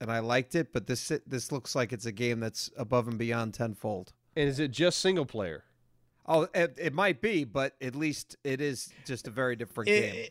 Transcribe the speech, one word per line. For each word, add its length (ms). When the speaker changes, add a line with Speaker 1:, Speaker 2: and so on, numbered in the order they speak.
Speaker 1:
and 100
I 80
liked 380
it, 160
but 140
this, 260
this 260
looks 240
like 160
it's 140
a 60
game 280
that's 360
above 320
and 100
beyond 360
tenfold. 580
Speaker 2:
And 140
is 100
it 140
just 260
single 260
player? 400
Speaker 1:
Oh, 260
it, 260
it 120
might 280
be, 240
but 360
at 140
least 480
it 180
is 320
just 240
a 20
very 240
different 340
Speaker 3:
It, 120
Speaker 1:
game. 180